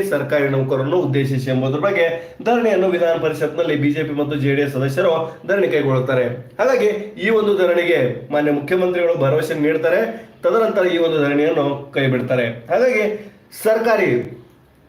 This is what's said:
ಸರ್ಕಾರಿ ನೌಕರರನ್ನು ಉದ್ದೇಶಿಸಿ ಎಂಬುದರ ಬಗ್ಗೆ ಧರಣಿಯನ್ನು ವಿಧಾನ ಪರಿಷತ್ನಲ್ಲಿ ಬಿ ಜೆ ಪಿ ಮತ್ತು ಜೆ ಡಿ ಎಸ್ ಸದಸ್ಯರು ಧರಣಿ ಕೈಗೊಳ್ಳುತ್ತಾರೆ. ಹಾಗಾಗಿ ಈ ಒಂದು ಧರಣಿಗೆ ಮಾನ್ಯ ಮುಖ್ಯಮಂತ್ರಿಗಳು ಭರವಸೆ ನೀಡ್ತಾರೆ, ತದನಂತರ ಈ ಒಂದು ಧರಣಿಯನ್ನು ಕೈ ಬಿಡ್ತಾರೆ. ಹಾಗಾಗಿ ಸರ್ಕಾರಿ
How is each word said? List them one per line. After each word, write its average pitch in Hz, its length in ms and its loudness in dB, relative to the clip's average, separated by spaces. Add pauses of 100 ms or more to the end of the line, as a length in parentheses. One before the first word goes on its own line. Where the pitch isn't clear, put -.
ಸರ್ಕಾರಿ 139 460 0
ನೌಕರರನ್ನು 135 500 0
ಉದ್ದೇಶಿಸಿ 131 480 0
ಎಂಬುದರ 135 320 0
ಬಗ್ಗೆ 170 220 2 (400)
ಧರಣಿಯನ್ನು 214 480 2
ವಿಧಾನ 165 200 2 (100)
ಪರಿಷತ್ನಲ್ಲಿ 156 580 -2
ಬಿ 147 120 2
ಜೆ 156 80 -2
ಪಿ 143 160 -6
ಮತ್ತು 147 240 -2
ಜೆ 139 140 2
ಡಿ 147 80 2
ಎಸ್ 139 100 -6
ಸದಸ್ಯರು 139 380 0 (380)
ಧರಣಿ 190 240 2
ಕೈಗೊಳ್ಳುತ್ತಾರೆ. 131 500 2 (340)
ಹಾಗಾಗಿ 214 320 2 (320)
ಈ 208 140 0
ಒಂದು 202 240 2
ಧರಣಿಗೆ 175 400 2 (320)
ಮಾನ್ಯ 147 260 2
ಮುಖ್ಯಮಂತ್ರಿಗಳು 175 640 0
ಭರವಸೆ 156 400 0
ನೀಡ್ತಾರೆ, 160 400 2 (400)
ತದನಂತರ 202 420 2 (120)
ಈ - 100 0
ಒಂದು 156 160 0
ಧರಣಿಯನ್ನು 147 440 0 (280)
ಕೈ 143 160 0
ಬಿಡ್ತಾರೆ. 123 360 0 (260)
ಹಾಗಾಗಿ 220 300 2 (600)
ಸರ್ಕಾರಿ 220 480 2 (760)